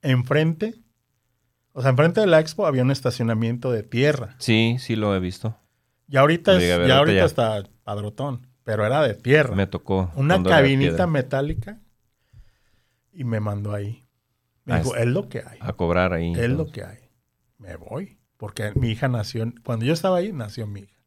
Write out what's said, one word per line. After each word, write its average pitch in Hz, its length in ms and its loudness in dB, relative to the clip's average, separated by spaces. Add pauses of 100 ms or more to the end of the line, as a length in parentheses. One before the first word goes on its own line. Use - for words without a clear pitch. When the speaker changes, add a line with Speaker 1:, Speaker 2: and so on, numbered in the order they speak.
Speaker 1:
Enfrente, 156 720 0 (960)
o 127 80 -8
sea, 131 100 4
enfrente 156 300 4
de 208 60 4
la 160 120 8
Expo 160 280 -2
había 131 160 2
un 131 80 2
estacionamiento 117 800 -2
de 110 120 -2
tierra. 123 560 -2
Speaker 2:
Sí, 113 400 2
sí 117 160 -4
lo 107 180 0
he 95 60 0
visto. 92 380 -6 (500)
Speaker 1:
Y 139 100 -6
ahorita 165 360 4
Speaker 2:
Lo 185 40 6
Speaker 1:
es, 175 60 4
Speaker 2:
llegué 175 100 4
a - 40 4
ver, 87 100 4
Speaker 1:
ya 131 100 6
Speaker 2:
ahorita 147 140 4 (120)
Speaker 1:
ahorita - 120 0
Speaker 2:
ya. 110 240 0
Speaker 1:
está 101 100 -12 (140)
padrotón, 107 640 -8 (160)
pero 110 220 -2
era 135 160 2
de 123 120 2
tierra. 123 420 2
Speaker 2:
Me 98 120 2
tocó 95 480 -4
Speaker 1:
Una 143 200 2
Speaker 2:
cuando 185 160 2
era 165 80 6
de 135 40 6
Speaker 1:
cabinita 135 280 2
Speaker 2:
piedra. 175 160 0
Speaker 1:
metálica. 147 720 -4 (1300)
Y 160 140 -10
me 113 160 -2
mandó 104 320 -6
ahí. 104 340 -8 (560)
Me - 120 -2
Speaker 2:
A - 20 2
Speaker 1:
dijo, 113 180 0
Speaker 2:
est-, 120 100 -2
Speaker 1:
"Es - 80 2
lo 180 140 -2
que - 120 -10
hay. - 200 -18
Speaker 2:
a 117 140 -8
cobrar 90 400 2
ahí, 85 180 -2
Speaker 1:
Es 117 180 0
lo 143 140 -2
Speaker 2:
entonces. - 100 -10
Speaker 1:
que 101 120 -12
hay". - 120 -18 (600)
Me 90 180 -16
voy. 110 420 -14 (200)
Porque 107 380 -8
mi 123 160 0
hija 127 180 -2
nació 113 340 -4
en, 117 80 -6 (120)
cuando 113 220 -4
yo 143 80 2
estaba 180 240 0
ahí, 196 140 -2
nació 113 340 -10
mi 101 160 -12
hija. - 140 -20 (120)